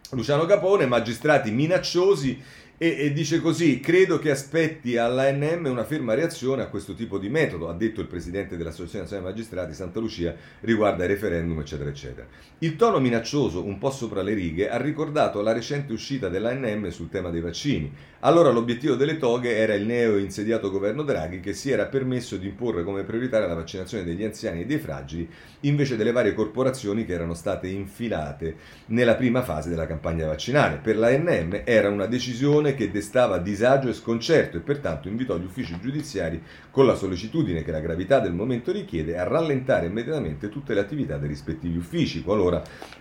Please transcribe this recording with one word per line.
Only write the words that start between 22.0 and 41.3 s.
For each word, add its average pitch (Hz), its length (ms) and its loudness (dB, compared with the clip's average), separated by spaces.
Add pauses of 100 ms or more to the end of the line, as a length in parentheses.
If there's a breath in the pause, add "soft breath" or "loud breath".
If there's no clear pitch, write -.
di 95 120 -6
imporre 98 360 -4
come 98 200 -4
prioritaria 110 440 0
la 85 60 -2
vaccinazione 92 500 -6
degli 87 200 -4
anziani 104 380 -4
e - 40 -6
dei 147 140 -2
fragili, 73 500 -8 (320 loud breath)
invece 143 340 2
delle 110 160 2
varie 117 220 4
corporazioni 110 720 0
che 85 80 -4
erano 85 220 -2
state 90 320 -4
infilate 92 880 -6 (320 loud breath)
nella 117 280 4
prima 123 280 2
fase 78 260 -4
della 82 160 -2
campagna 80 400 -2
vaccinale. 82 560 2
Per 107 160 2
l'A 117 180 4
N 139 340 2
M 101 140 -4
era 110 240 6
una 101 200 0
decisione 127 560 2 (100)
che 104 160 0
destava 104 480 2
disagio 113 520 2
e 107 40 0
sconcerto 113 640 2
e 82 40 -6
pertanto 92 460 -4
invitò 110 300 -4
gli 87 60 -4
uffici 92 360 -8
giudiziari, 95 600 -4 (300 loud breath)
con 131 160 8
la 101 80 6
sollecitudine 95 680 -2
che 82 80 -6
la 78 80 -2
gravità 85 400 2
del 87 140 0
momento 120 380 -2
richiede, 82 480 -4
a 90 40 -2
rallentare 131 640 0
immediatamente 104 640 -4
tutte - 240 -8
le 98 60 2
attività 98 380 -2
dei 71 100 -4
rispettivi 82 500 -6